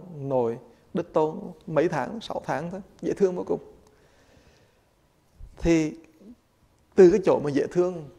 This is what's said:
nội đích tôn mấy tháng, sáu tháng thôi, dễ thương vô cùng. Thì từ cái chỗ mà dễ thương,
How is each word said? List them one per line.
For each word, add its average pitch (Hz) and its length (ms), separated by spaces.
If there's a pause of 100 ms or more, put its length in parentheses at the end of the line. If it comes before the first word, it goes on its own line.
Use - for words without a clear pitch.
(160)
nội 131 420 (360)
đích 175 200
tôn 160 260 (280)
mấy 160 220
tháng, 143 320
sáu - 240
tháng 156 260
thôi, 185 100 (200)
dễ 160 120
thương 180 220
vô - 120
cùng. - 120 (2000)
Thì 160 360 (1000)
từ 180 160
cái 208 140
chỗ 135 180
mà 147 80
dễ 135 160
thương, 175 520